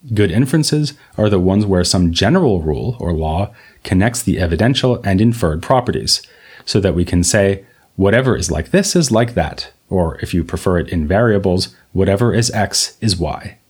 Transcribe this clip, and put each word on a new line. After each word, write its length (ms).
Good 200
inferences 600
are 100
the 100
ones 280
where 160
some 280
general 520
rule 360
or 140
law 400
connects 400
the 160
evidential 640
and 180
inferred 400
properties, 640
so 160
that 140
we 100
can 180
say, 400
"Whatever 400
is 160
like 200
this 240
is 160
like 240
that," 360
or, 300
if 140
you 100
prefer 360
it 100
in 180
variables, 680
"Whatever 400
is 180
X 500
is 160
Y." 400